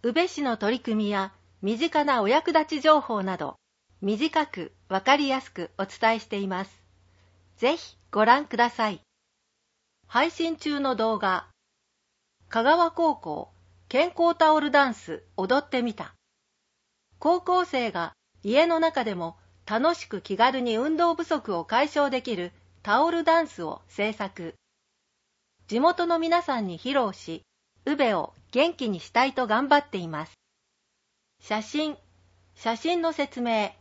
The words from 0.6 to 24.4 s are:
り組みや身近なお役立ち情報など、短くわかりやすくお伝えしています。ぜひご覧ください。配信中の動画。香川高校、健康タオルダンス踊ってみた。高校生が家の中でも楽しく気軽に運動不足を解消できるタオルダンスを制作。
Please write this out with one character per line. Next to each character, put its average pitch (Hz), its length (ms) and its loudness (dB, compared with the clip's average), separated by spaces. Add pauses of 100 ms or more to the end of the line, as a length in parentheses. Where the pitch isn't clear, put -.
り 247 60 -10
組 214 240 -2
み 202 40 -2
や 196 220 -4 (300)
身 214 160 -2
近 311 260 0
な 262 160 2
お 202 80 2
役 311 240 2
立 311 280 0
ち - 20 -
情 311 180 6
報 208 220 -4
な 190 160 -4
ど、 143 180 -8 (460)
短 285 440 0
く - 260 -12 (180)
わ 190 100 0
か 269 160 4
り 285 100 0
や 262 140 0
す - 100 -20
く - 280 -10
お 196 80 -2
伝 226 300 0
え - 20 -6
し - 80 -12
て 214 100 -8
い 196 120 -4
ま 190 180 -6
す。 - 160 -20 (760)
ぜ 285 220 0
ひ - 180 -18 (140)
ご 214 160 2
覧 269 180 6
く - 140 -8
だ 240 100 4
さ 220 220 -2
い。 170 100 -10 (1040)
配 311 240 0
信 330 260 -4
中 294 220 -4
の 269 180 -2
動 220 220 0
画。 185 280 -2 (1040)
香 226 120 0
川 330 280 4
高 330 260 0
校、 - 360 -10 (360)
健 302 200 2
康 339 260 2
タ 311 180 6
オ 311 80 4
ル 294 100 -4
ダ 285 160 4
ン 247 60 -4
ス - 320 -12 (140)
踊 247 260 0
っ - 40 -20
て 254 120 -2
み 233 140 -4
た。 - 200 -14 (1040)
高 349 220 2
校 359 240 2
生 247 260 -2
が 170 220 -6 (300)
家 262 240 4
の 330 140 2
中 320 220 0
で 214 120 -4
も 165 240 -8 (260)
楽 269 300 0
し - 100 -12
く 190 160 -10
気 196 160 -8
軽 254 240 2
に 233 160 -2
運 302 220 -2
動 339 160 2
不 330 100 -6
足 233 300 -4
を 165 100 -4
解 262 240 0
消 285 220 0
で 254 100 -2
き 240 160 -6
る 175 160 -6 (340)
タ 220 180 4
オ 339 60 2
ル 339 140 -2
ダ 330 160 4
ン 311 80 -4
ス - 160 -10
を - 240 -8
制 208 240 -4
作。 190 420 -10 (1120)